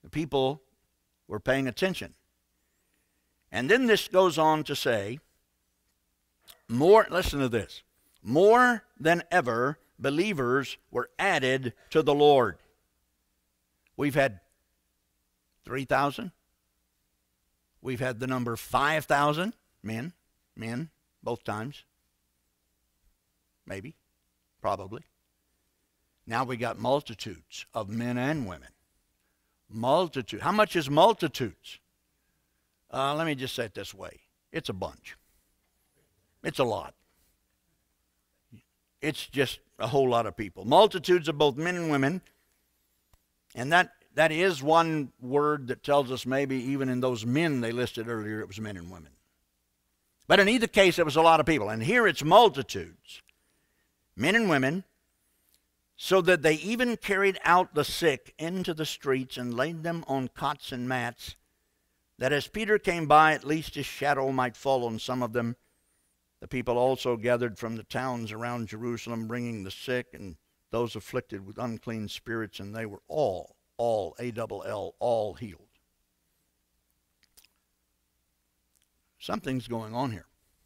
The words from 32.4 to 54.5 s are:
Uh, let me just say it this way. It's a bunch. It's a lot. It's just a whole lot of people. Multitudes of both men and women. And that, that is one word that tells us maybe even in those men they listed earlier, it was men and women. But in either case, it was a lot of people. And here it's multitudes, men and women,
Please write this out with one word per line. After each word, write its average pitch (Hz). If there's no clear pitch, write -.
Uh, 135
let 160
me 151
just 127
say 117
it 104
this 101
way. 92
It's -
a 113
bunch. 90
It's -
a 139
lot. 104
It's -
just -
a 104
whole 131
lot 117
of 98
people. 104
Multitudes 180
of 147
both 147
men 175
and 165
women. 143
And 127
that, 175
that 156
is 165
one 156
word 139
that 123
tells 143
us 120
maybe 131
even 131
in 123
those 123
men 143
they 117
listed 117
earlier, 107
it 90
was 98
men 104
and 87
women. 90
But 190
in 196
either 226
case, 190
it 170
was 147
a 160
lot 160
of 143
people. 110
And 110
here 220
it's 151
multitudes, 139
men 156
and 226
women, 147